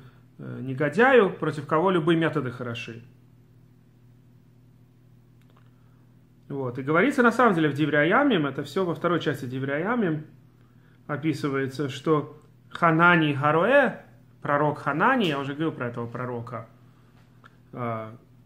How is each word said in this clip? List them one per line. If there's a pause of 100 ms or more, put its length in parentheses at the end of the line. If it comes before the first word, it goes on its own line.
(380)
э,
негодяю,
против
кого
любые
методы
хороши. (3500)
Вот.
И
говорится
на
самом
деле
в
Диврей
Аямим,
это
всё
во
второй
части
Диврей
Аямим (800)
описывается,
что (300)
Ханани
Хароэ, (400)
пророк
Ханани,
я
уже
говорил
про
этого
пророка, (1040)
э, (340)